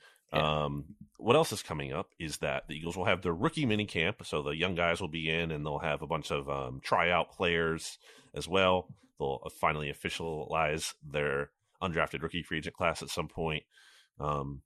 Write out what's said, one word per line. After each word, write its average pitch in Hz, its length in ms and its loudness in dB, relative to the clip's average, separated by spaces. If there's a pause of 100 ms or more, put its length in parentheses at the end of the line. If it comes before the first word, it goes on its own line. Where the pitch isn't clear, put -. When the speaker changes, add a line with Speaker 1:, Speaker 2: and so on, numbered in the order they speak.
(320)
Speaker 1:
Yeah. 76 320 4
Speaker 2:
um, 71 200 -2 (320)
what 113 180 4
else 156 160 6
is 107 120 -6
coming 69 300 -4
up 82 180 -4 (100)
is 78 180 -6
that 69 300 -2
the 76 80 -6
Eagles 82 200 -6
will 90 100 -2
have 90 160 2
their 87 120 0
rookie 143 320 0
mini 107 200 2
camp, 87 380 0
so 76 180 -2
the 71 80 -2
young 85 240 0
guys 85 260 2
will 92 80 -2
be 80 200 -4
in, 82 220 2
and 73 140 -4
they'll 76 140 -2
have 76 240 -2
a 76 40 -8
bunch 76 240 -2
of, 71 180 -2
um, 67 360 -4
tryout 87 480 4
players 82 640 0 (360)
as - 120 -6
well. 92 480 4 (240)
They'll, 67 260 -2
uh, 80 60 -8
finally 76 420 0
officialize 78 1080 -2
their 71 480 0 (320)
undrafted 80 400 0
rookie 80 200 -4
free 80 160 -4
agent 82 180 -8
class 82 260 2
at 69 60 -10
some 80 200 -4
point. 80 360 -2 (560)
Um, 71 460 -2